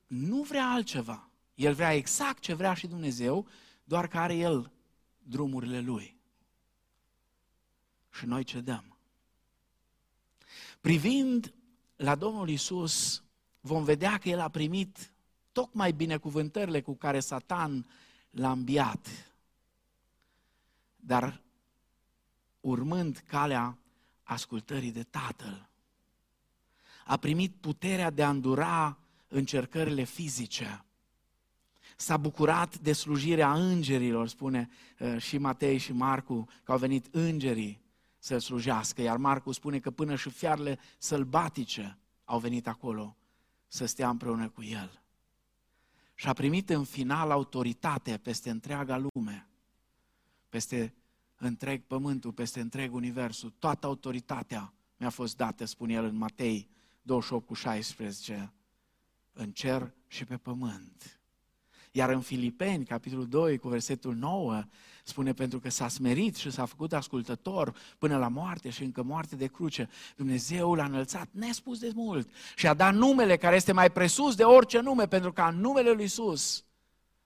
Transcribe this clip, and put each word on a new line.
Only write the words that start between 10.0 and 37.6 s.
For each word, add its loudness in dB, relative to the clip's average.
Privind 2
la 0
Domnul -4
Iisus, -4
vom -2
vedea 4
că -4
El 0
a -2
primit -4
tocmai 0
binecuvântările -2
cu -8
care 0
Satan -4
l-a 0
înviat. 0
Dar 0
urmând -2
calea -2
ascultării -6
de -10
Tatăl, -10
a -2
primit 0
puterea -2
de 2
a 4
îndura 0
încercările -2
fizice. -8
S-a 0
bucurat 2
de 0
slujirea 2
îngerilor, 2
spune, -4
uh, -4
și -4
Matei 0
și -6
Marcu, 0
că -6
au 4
venit 0
îngerii -2